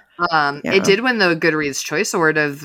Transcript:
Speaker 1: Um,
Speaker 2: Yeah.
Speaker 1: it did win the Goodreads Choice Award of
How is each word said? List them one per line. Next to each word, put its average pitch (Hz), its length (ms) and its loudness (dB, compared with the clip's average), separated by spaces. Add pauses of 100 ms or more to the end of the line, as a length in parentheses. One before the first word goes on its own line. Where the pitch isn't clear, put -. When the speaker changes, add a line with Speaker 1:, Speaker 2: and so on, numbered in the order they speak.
(320)
Speaker 1:
Um, 147 320 0
Speaker 2:
Yeah. - 120 -2
Speaker 1:
it 190 100 2
did 196 160 2
win 254 180 0
the 175 160 4
Goodreads 156 480 -2
Choice 165 300 -4
Award 160 240 2
of 147 280 -2